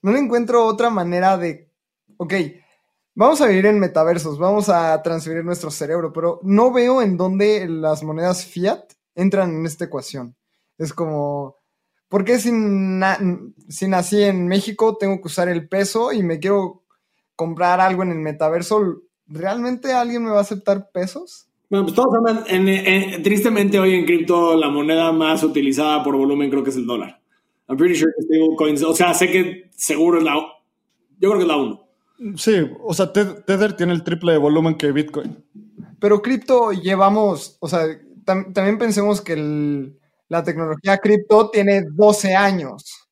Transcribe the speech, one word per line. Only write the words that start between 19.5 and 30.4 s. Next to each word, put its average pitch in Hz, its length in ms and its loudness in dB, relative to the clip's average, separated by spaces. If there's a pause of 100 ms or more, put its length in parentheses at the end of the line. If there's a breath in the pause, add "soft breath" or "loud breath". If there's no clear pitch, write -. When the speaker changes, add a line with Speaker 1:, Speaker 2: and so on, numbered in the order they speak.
Speaker 1:
alguien 240 300 -2
me 226 80 -4
va 208 80 2
a - 20 2
aceptar 202 500 -4
pesos? 190 560 -10 (220)
Speaker 2:
Bueno, 196 160 0
pues 160 100 -4
todos 247 200 4
aman, 226 320 0
en, 185 200 2
en, 190 560 0
tristemente 202 560 2
hoy 190 160 4
en 170 100 0
cripto 170 500 2
la 151 140 2
moneda 160 420 0
más 160 320 0
utilizada 147 600 0
por 139 120 0
volumen 143 340 0
creo 135 140 0
que 131 60 -2
es 131 60 -6
el 123 100 -4
dólar. 110 360 -8 (460)
I'm 135 100 -6
pretty 175 180 2
sure 156 200 2
que 156 80 -6
stablecoins, 160 600 0
o 165 100 0
sea, 175 200 2
sé 180 180 0
que - 400 -2
seguro 165 460 0
es 160 60 2
la, 147 100 0
yo - 960 -6